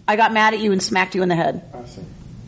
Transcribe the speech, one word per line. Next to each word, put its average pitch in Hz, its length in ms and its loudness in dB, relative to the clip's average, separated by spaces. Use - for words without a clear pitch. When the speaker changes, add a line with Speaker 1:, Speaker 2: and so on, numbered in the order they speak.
Speaker 1:
I 214 80 2
got 220 180 4
mad 220 200 4
at 214 60 -4
you 214 120 2
and 190 120 2
smacked 190 320 0
you 185 80 2
in 185 60 2
the 175 60 2
head. 165 280 0
Speaker 2:
I - 120 -14
see. - 160 -16